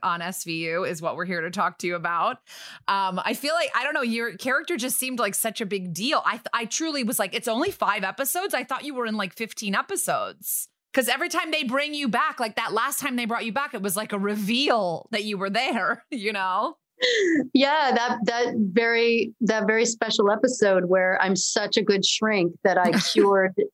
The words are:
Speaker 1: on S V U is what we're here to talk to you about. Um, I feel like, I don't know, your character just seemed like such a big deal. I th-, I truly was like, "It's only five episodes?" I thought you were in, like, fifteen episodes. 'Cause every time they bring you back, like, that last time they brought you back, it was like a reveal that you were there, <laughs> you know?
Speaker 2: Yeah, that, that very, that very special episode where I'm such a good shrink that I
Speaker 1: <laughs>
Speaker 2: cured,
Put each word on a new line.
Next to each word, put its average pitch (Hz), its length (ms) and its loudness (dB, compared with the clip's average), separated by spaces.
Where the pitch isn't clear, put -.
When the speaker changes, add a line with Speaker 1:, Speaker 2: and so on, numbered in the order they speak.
Speaker 1:
on 175 180 -2
S 180 220 -8
V 165 240 -6
U 165 160 -2
is 160 180 -6
what 151 140 -4
we're 175 100 -6
here 175 160 -4
to 165 80 -6
talk 180 300 -2
to 185 80 -4
you 175 80 -2
about. 170 420 -2
Um, 190 380 0
I 220 80 -2
feel 302 220 -4
like, 330 200 0
I 240 80 0
don't 294 120 -2
know, 285 80 -2
your 233 340 -4
character 302 400 -2
just 226 220 -4
seemed 254 180 -4
like 208 160 0
such - 280 -4
a 226 40 -4
big 185 300 -4
deal. 247 280 -2
I 185 100 0
th-, 226 200 -10
I 233 120 -2
truly 294 380 -4
was 233 140 -2
like, 196 160 -2
"It's 226 140 -6
only 262 240 0
five 202 320 0
episodes?" 311 500 -4
I 269 100 -2
thought 269 220 -8
you 285 80 -8
were 247 140 -4
in, 214 100 -2
like, 196 160 -4
fifteen 208 400 -6
episodes. 175 920 -4
'Cause 240 160 2
every 269 200 -2
time 330 200 -2
they 311 140 -2
bring 285 320 -2
you 285 120 -4
back, 262 320 0
like, 226 160 -6
that 233 160 -4
last 240 280 -2
time 269 160 -4
they 240 100 -2
brought 226 200 -2
you 226 80 -4
back, 285 200 -4
it 214 80 -8
was 190 160 -4
like 220 160 -6
a 208 60 -2
reveal 208 880 0
that 226 140 -2
you 208 160 -4
were 196 100 -2
there, 226 580 0
<laughs> - 40 -20
you 214 220 -4
know? 202 420 -2
Speaker 2:
Yeah, 277 420 4
that, 233 300 0
that 240 320 0
very, 233 840 2
that 214 280 2
very 220 180 4
special 220 440 2
episode 214 600 4
where 185 320 4
I'm 190 160 2
such 208 400 0
a 220 40 4
good 196 240 4
shrink 196 500 2
that 185 120 4
I 180 140 6
Speaker 1:
<laughs> 175 220 2
Speaker 2:
cured, 196 400 6